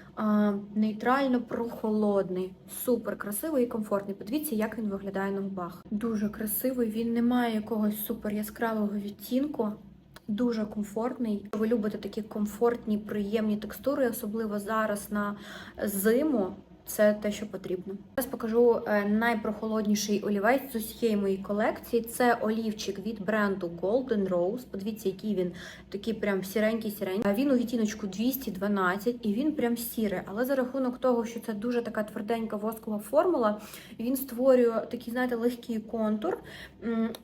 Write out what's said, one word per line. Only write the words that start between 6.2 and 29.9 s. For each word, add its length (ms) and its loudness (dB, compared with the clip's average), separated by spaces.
красивий, 600 -2
він 240 0
не 80 2
має 340 4
якогось 500 0
супер 280 -4
яскравого 640 -2
відтінку. 760 0
Дуже 380 2
комфортний. 800 -2
Якщо 160 -6
ви 80 2
любите 300 2
такі 240 -6
комфортні, 760 0
приємні 600 0
текстури, 520 0
особливо 500 -4
зараз 520 -2
на 240 -2
зиму, 720 2
це 280 4
те, 180 -2
що 160 -6
потрібно. 460 -6
Зараз 140 -2
покажу, 560 4
е, 180 4
найпрохолодніший 1160 2
олівець 500 2
з 40 -12
усієї 420 0
моєї 260 0
колекції. 580 0
Це 320 2
олівчик 640 -2
від 260 -6
бренду 460 0
Golden 480 2
Rose. 420 0
Подивіться, 380 -4
який 260 -2
він 160 0
такий 240 -4
прям 300 0
сіренький-сіренький. 920 0
Він 180 2
у 40 6
відтіночку 520 0
двісті 440 -2
дванадцять 760 0
і 80 2
він 180 2
прям 260 0
сірий. 480 -2